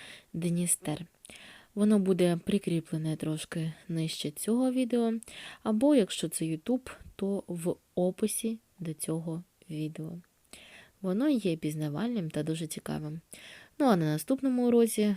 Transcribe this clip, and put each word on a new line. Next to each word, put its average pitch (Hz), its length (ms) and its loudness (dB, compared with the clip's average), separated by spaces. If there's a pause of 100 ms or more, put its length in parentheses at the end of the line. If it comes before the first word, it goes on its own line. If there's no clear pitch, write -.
(340)
Дністер. 170 720 -2 (720)
Воно 208 240 6
буде 180 460 4
прикріплене 160 720 0
трошки 160 580 -4 (140)
нижче 160 440 -4
цього 247 400 0
відео, 240 420 2 (500)
або, 233 320 6
якщо 185 340 2
це - 160 -4
YouTube, 160 460 -2 (240)
то 196 320 -2
в 175 280 -2 (200)
описі 208 640 -2 (200)
до 165 140 -6
цього 165 500 -6 (260)
відео. 156 420 -8 (920)
Воно 202 280 0
є 202 260 2
пізнавальним 160 720 -2
та 151 140 -2
дуже 160 240 -4
цікавим. 151 540 -8 (580)
Ну 294 60 4
а 233 100 8
на 165 100 4
наступному 247 640 0
уроці 220 500 4